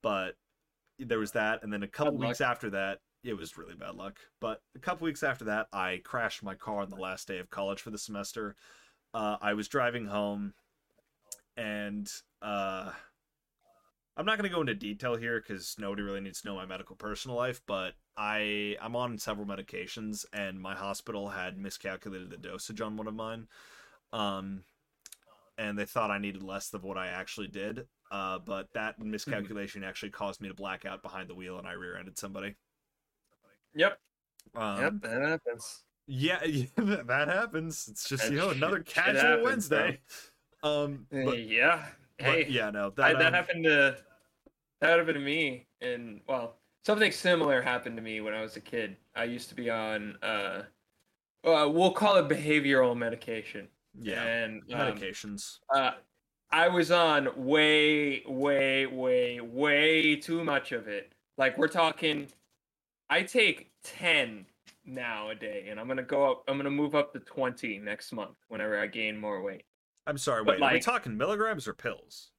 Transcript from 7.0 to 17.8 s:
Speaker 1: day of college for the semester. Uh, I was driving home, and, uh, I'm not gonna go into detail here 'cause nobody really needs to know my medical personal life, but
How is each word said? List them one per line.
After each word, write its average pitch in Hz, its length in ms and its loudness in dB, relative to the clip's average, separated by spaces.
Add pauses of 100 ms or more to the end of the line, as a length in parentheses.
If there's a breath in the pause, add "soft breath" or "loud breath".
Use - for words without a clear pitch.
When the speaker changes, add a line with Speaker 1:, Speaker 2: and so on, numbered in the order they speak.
Speaker 1:
day 92 120 -6
of 90 120 -12
college 98 300 -4
for 113 100 -12
the 104 80 -10
semester. 104 560 -8 (580 soft breath)
Uh, 107 280 -2
I 104 140 2
was 107 140 -4
driving 120 380 0
home, 101 480 -2 (1000)
and, 104 540 -6 (300)
uh, 98 520 -4 (1200 loud breath)
I'm 165 80 -4
not 214 120 0
gonna 202 120 -2
go 175 120 -2
into 127 140 0
detail 104 420 -4
here 117 240 -4
'cause 95 380 -10
nobody 101 240 -6
really 98 180 -6
needs 95 200 -12
to - 60 -12
know 101 80 -8
my 92 100 -10
medical 92 300 -12
personal 107 420 -8
life, 123 300 -4
but 95 280 -4 (220)